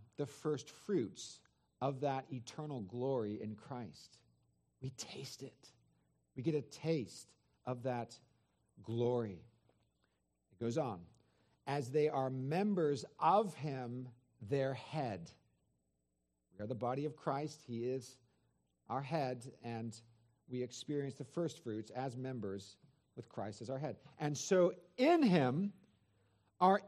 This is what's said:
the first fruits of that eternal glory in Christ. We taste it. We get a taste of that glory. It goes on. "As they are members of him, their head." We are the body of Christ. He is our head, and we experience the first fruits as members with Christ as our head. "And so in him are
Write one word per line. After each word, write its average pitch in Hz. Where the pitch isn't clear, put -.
the 143
first 147
fruits -
of 131
that 135
eternal 139
glory 117
in 107
Christ. 110
We 131
taste -
it. -
We 131
get 156
a 147
taste -
of 123
that 120
glory. 117
It -
goes 117
on. 107
"As 135
they 151
are 135
members 147
of 190
him, 127
their 135
head." 110
We 95
are 107
the 123
body 123
of 151
Christ. 147
He 117
is 127
our 131
head, 131
and 117
we 123
experience 139
the 131
first -
fruits 110
as 127
members 113
with -
Christ 104
as 110
our 131
head. 139
"And 147
so 185
in 320
him 180
are 190